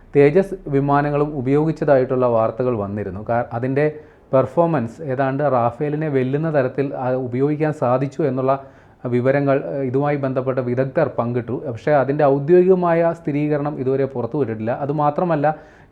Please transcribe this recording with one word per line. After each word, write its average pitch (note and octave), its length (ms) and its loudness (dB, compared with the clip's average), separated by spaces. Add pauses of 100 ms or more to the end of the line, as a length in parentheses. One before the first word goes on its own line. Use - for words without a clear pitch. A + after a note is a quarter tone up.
(160)
തേജസ് D#3 380 4 (140)
വിമാനങ്ങളും C#3+ 680 0
ഉപയോഗിച്ചതായിട്ടുള്ള C3+ 880 2
വാർത്തകൾ A#2 500 0
വന്നിരുന്നു. G2+ 520 -6
കാ-, A#2+ 240 -2
അതിൻ്റെ C3+ 480 -2 (320)
പെർഫോമൻസ് C#3+ 720 0
ഏതാണ്ട് C3+ 400 -2
റാഫേലിനെ D3 680 -2
വെല്ലുന്ന C#3+ 460 -2
തരത്തിൽ, C#3 400 0
ആ, B2+ 160 -4
ഉപയോഗിക്കാൻ C3+ 640 -2
സാധിച്ചു C#3 500 -2
എന്നുള്ള C3 420 0 (420)
വിവരങ്ങൾ, C3+ 580 2
ഏ, C#3+ 180 -6
ഇതുമായി C#3 340 0
ബന്ധപ്പെട്ട C3 420 -2
വിദഗ്ധർ C3 600 -2
പങ്കിട്ടു. A#2+ 500 -4
പക്ഷേ A#2+ 240 -2
അതിൻ്റെ C#3+ 320 2
ഔദ്യോഗികമായ E3+ 880 4
സ്ഥിരീകരണം D3 680 -2
ഇതുവരെ C3+ 240 0
പുറത്തുവിട്ടിട്ടില്ല. A#2 680 -2
അതുമാത്രമല്ല, D3 840 0 (360)